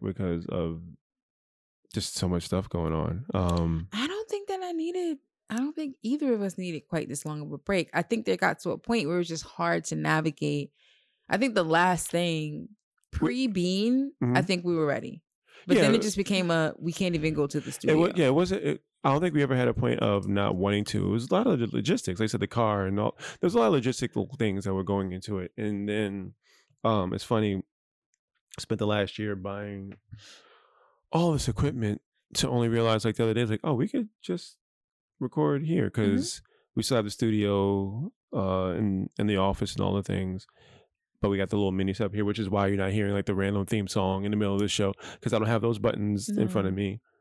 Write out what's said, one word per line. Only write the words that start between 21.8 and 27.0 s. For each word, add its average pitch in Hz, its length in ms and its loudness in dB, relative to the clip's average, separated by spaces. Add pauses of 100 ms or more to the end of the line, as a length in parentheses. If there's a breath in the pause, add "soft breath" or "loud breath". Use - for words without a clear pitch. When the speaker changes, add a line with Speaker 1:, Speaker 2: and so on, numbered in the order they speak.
Speaker 1:
Like 110 60 2
I 104 40 -4
said, 101 100 -2
the 101 60 0
car 107 400 2
and 98 140 0
all. - 160 0 (240 loud breath)
There's 180 140 2
a 240 40 4
lot 226 140 6
of 143 100 4
logistical 117 560 -2
things 98 260 0
that 95 100 -2
were 95 100 0
going 95 280 -2
into 95 260 -6
it. 92 180 -8
And 104 320 -4
then, 101 460 -4 (480 soft breath)
um, 104 320 2